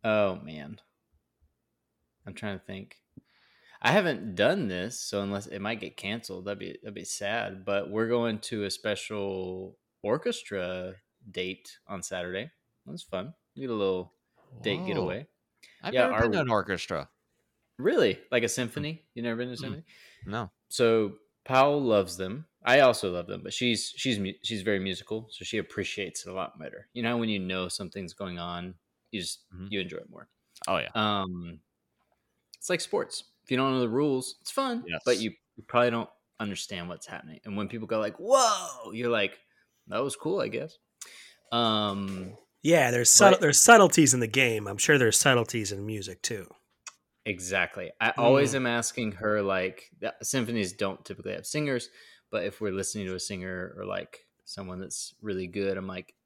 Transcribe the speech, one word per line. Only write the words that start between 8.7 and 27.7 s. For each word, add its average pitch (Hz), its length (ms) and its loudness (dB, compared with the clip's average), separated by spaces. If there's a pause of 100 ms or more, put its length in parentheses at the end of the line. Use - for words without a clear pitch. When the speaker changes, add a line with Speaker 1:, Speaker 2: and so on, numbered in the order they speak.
Speaker 1:
special 98 1080 -6 (240)
orchestra 95 920 -4 (360)
date 92 560 -8
on 95 160 -10
Saturday. 92 480 -8 (360)
That's - 160 -14
fun. 101 300 -8 (240)
We 131 60 -12
get 131 80 -8
a 113 40 -4
little 95 380 -2 (500)
date 101 180 -2
Speaker 2:
Whoa. 185 60 -6
Speaker 1:
getaway. 92 400 -2 (560)
Speaker 2:
I've 131 120 -6
Speaker 1:
Yeah, 123 140 4
Speaker 2:
never 107 140 2
been 117 100 4
to 190 60 2
Speaker 1:
our 156 60 2
Speaker 2:
an 123 60 -2
orchestra. 92 580 0 (720)
Speaker 1:
Really? 143 400 2 (120)
Like 120 120 2
a 117 60 0
symphony? 147 560 -4 (100)
You 117 80 -8
never 117 140 -2
been 123 120 -6
to 123 60 -10
a - 20 -12
Speaker 2:
Mm. - 40 -12
Speaker 1:
symphony? 127 240 -10 (420)
Speaker 2:
No. 104 240 -6 (180)
Speaker 1:
So 113 460 4 (300)
Powell 139 380 4
loves 98 360 2
them. 101 280 -6 (160)
I 131 180 6
also 117 300 6
love 87 160 -4
them, 95 160 -8
but 92 120 -10
she's, 120 420 0
she's 117 220 0
mu-, 95 240 -4
she's 110 200 -6
very 101 160 0
musical, 98 520 -6
so - 160 -16
she 113 120 -6
appreciates 95 680 -6
it 92 40 -12
a 92 40 -12
lot 92 240 -8
better. - 340 -14
You 123 100 -6
know 120 140 0
when 113 140 -2
you 104 80 -2
know 92 300 -4
something's 92 440 -10